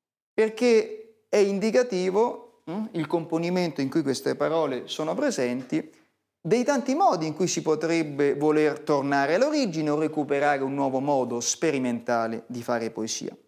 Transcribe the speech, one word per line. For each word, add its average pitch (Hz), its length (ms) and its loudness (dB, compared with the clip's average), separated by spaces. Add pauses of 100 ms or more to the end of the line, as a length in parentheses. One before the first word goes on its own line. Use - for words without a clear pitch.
(320)
perché 220 960 0
è - 80 0
indicativo, 202 1300 0
mm, 214 220 -6
il 160 140 -4
componimento 170 760 0
in 135 80 -2
cui 165 100 0
queste 135 360 0
parole 147 500 0
sono 156 260 -4
presenti, 156 800 -2 (480)
dei 226 240 2
tanti 262 300 0
modi 226 320 2
in 151 80 -4
cui 185 120 -2
si 165 140 -2
potrebbe 151 720 0
voler 151 460 2
tornare 139 540 2
all'origine 214 560 0
o 147 80 2
recuperare 143 640 0
un 135 100 -2
nuovo 139 280 0
modo 127 400 0
sperimentale 120 1080 -2
di 123 160 -10
fare 117 280 -2
poesia. - 460 -6 (120)